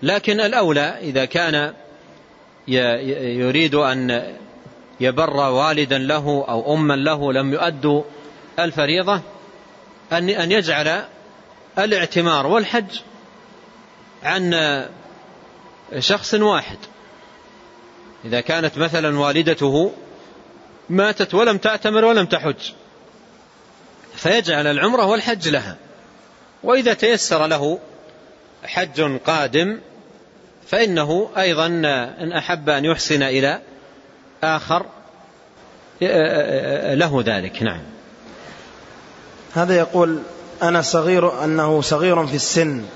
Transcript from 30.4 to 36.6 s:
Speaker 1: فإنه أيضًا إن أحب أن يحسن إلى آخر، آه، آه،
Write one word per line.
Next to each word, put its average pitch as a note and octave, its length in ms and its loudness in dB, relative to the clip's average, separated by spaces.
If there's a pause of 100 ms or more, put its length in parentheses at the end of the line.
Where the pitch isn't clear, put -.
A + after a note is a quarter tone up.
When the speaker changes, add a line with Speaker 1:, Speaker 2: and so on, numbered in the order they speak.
Speaker 1:
فإنه F3+ 720 0
أيضًا E3 300 2 (540)
إن E3 100 -6
أحب D#3 380 -4
أن C#3+ 160 2
يحسن D#3 380 0
إلى C3+ 380 0 (840)
آخر، D#3+ 360 0
آه، F#3 40 -8 (1160)
آه، D3 880 0